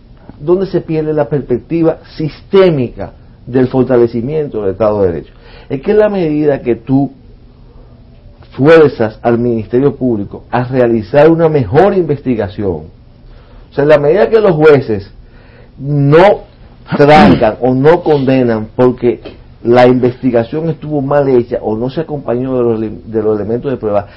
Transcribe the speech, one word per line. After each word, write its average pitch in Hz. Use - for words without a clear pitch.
dónde 180
se 175
pierde 156
la 147
perspectiva 156
sistémica 147
del 127
fortalecimiento 123
del 98
Estado 104
de 90
Derecho? 76
Es 131
que 202
en 214
la 214
medida 151
que 117
tú 135
fuerzas 139
al 120
Ministerio 120
Público 113
a 123
realizar 123
una 165
mejor 151
investigación, 107
o -
sea, 143
en 151
la 151
medida 165
que 220
los 196
jueces 139
no 143
trancan 143
o 127
no 147
condenan 127
porque 127
la 123
investigación 123
estuvo 151
mal 143
hecha 120
o 107
no 123
se 147
acompañó 131
de 123
los 113
ele-, 104
de 110
los 107
elementos 117
de 123
prueba, 101